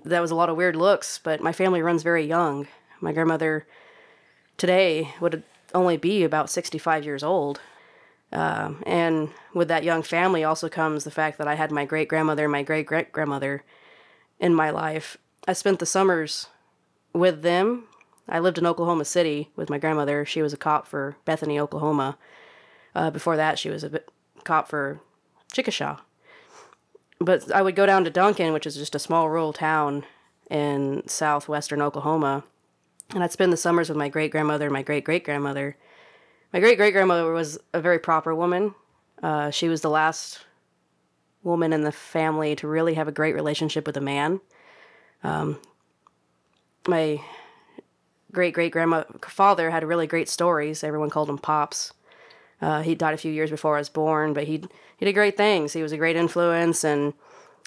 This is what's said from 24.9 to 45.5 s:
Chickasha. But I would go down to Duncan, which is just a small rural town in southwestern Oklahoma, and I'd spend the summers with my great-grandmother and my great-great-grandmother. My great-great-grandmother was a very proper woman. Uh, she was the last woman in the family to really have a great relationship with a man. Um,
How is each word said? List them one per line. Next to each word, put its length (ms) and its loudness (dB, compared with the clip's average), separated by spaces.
Chickasha. 460 -4
But 320 2
I 100 4
would 140 0
go 100 6
down 200 6
to 40 -2
Duncan, 440 2
which 120 -2
is 120 -8
just 180 -6
a 40 -4
small 300 2
rural 220 0
town 540 0
in 560 -2
southwestern 760 -2
Oklahoma, 640 0
and 80 -2
I'd 120 0
spend 180 4
the 60 2
summers 320 2
with 80 -4
my 100 -2
great-grandmother 600 0
and 60 -2
my 100 -4
great-great-grandmother. 920 -4
My 60 0
great-great-grandmother 720 6
was 260 -2
a 60 0
very 180 4
proper 380 0
woman. 400 0
Uh, 280 -2
she 180 -2
was 100 0
the 100 -2
last 520 0
woman 280 2
in 120 2
the 100 -2
family 640 -2
to 100 -8
really 280 0
have 120 -2
a 60 -4
great 220 0
relationship 520 -4
with 80 -6
a 60 -6
man. 400 -2
Um, 380 -4